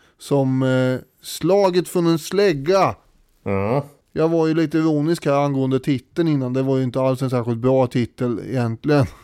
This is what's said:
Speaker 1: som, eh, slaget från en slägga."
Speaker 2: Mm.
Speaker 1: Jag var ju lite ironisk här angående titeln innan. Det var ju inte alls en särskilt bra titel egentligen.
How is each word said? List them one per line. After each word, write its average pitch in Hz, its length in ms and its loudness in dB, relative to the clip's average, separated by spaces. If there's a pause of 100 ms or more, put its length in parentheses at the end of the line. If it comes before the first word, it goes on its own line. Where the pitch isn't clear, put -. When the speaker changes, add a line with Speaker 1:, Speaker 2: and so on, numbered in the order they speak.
(180)
Speaker 1:
som, 131 460 0
eh, 127 360 0 (220)
slaget 180 680 0
från 175 200 0
en 165 120 2
slägga." 175 760 0 (500)
Speaker 2:
Mm. 104 360 0 (360)
Speaker 1:
Jag 160 120 0
var 165 180 2
ju 160 60 0
lite 160 240 0
ironisk 160 480 0
här 143 80 2 (120)
angående 131 340 0
titeln 151 480 -2
innan. 131 260 0
Det 131 80 0
var 135 160 0
ju 131 60 0
inte 127 180 -2
alls 131 200 0
en 131 80 -2
särskilt 120 280 -2
bra 127 300 2
titel 120 520 -4 (100)
egentligen. 123 560 0 (180)